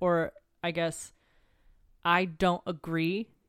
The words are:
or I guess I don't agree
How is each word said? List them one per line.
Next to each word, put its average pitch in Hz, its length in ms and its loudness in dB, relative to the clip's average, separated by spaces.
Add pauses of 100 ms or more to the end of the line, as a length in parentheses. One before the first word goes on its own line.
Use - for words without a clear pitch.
or 170 320 2 (280)
I 175 100 -2
guess 165 420 -4 (880)
I 175 220 4
don't 175 420 0
agree 170 600 -2 (200)